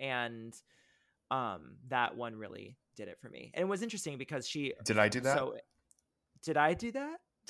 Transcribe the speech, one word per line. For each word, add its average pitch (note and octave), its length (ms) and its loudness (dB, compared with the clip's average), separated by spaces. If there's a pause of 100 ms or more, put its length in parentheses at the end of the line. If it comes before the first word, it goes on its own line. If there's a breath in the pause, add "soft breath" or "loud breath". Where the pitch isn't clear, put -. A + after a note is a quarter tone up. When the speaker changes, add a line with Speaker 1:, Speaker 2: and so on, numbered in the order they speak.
Speaker 1:
And, A#2 580 -4 (720 soft breath)
um, G2+ 460 -2 (120)
that B2 280 2
one A#2 200 -6
really G#2 420 -12 (180)
did G#2 120 -10
it F2 120 -14
for C3 80 -18
me. - 240 -14
And - 80 -4
it F#3 80 2
was G3 140 0
interesting G#3 340 -6
because C3 320 -6
she C#3+ 240 -2 (140)
Speaker 2:
Did G#2+ 120 6
I G#2+ 120 10
Do B2 100 0
That? C3+ 160 4
Speaker 1:
So, C3 220 0 (840)
did D#3 140 0
I D3+ 160 8
do A#3 200 -2
that? C#4+ 260 -4 (320)